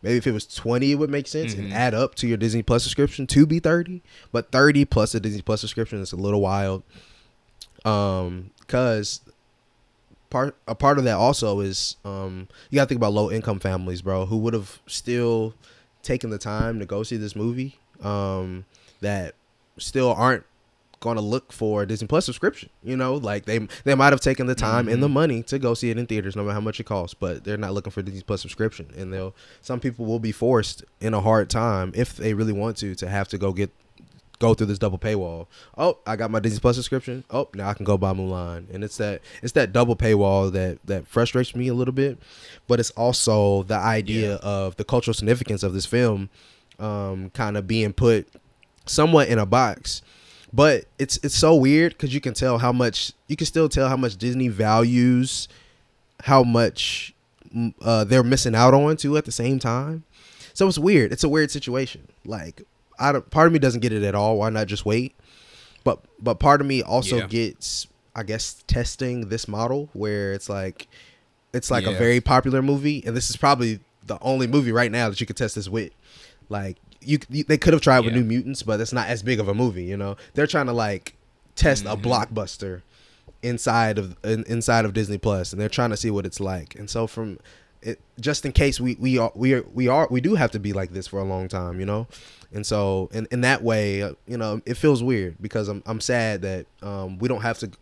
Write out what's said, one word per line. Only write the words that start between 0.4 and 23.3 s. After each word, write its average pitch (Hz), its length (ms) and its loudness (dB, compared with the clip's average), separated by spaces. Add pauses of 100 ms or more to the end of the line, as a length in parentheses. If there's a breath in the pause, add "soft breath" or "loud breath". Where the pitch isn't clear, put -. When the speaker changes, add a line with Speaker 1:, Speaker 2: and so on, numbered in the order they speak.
Speaker 1:
twenty, 123 460 0
it 143 40 2
would 147 140 0
make 143 180 -4
sense 135 260 -6
and 101 140 -6
Speaker 2:
Mm-hmm. 98 60 -8
Speaker 1:
add 120 200 0
up 123 220 0
to - 120 -2
your 117 80 2
Disney 110 280 0
Plus 120 200 2
subscription 139 440 -2
to - 180 8
be 160 140 0
thirty. 170 420 -2 (320 loud breath)
But 117 180 -2
thirty 143 320 6
plus 110 320 2
a 110 60 -2
Disney 104 200 -4
Plus 107 200 -2
subscription 110 400 -6
is 95 100 -10
a - 60 -10
little 101 240 0
wild. 98 420 0 (1000 soft breath)
Um, 92 640 -2 (160)
'cause 117 540 0 (1080)
part, 135 260 -2 (120)
a 113 80 -6
part 143 220 4
of 139 80 2
that 113 120 2
also 107 420 2
is, 98 360 -4 (100)
um, 95 420 -10 (220 loud breath)
you 135 80 -4
gotta 139 120 4
think 131 80 -2
about 107 160 2
low 104 180 0
income 107 280 -4
families, 92 420 -4
bro, 95 240 -2
who 107 120 -2
would 113 160 -2
have 104 340 -8
still 117 640 -2 (480 soft breath)
taken 123 280 -4
the 107 80 -8
time 110 420 -4
to 101 60 -8
go 101 180 -6
see 117 140 -6
this 107 180 -8
movie, 120 420 -6 (240)
um, 95 640 -6 (360 soft breath)
that 98 340 -6 (420)
still 127 340 0
aren't 117 320 0 (580)
gonna 113 200 -4
look 107 300 -4
for 107 320 -2
a 98 40 -6
Disney 107 200 -6
Plus - 180 0
subscription. - 440 -6 (120)
You 131 140 -6
know, 131 200 -2
like, 104 300 -4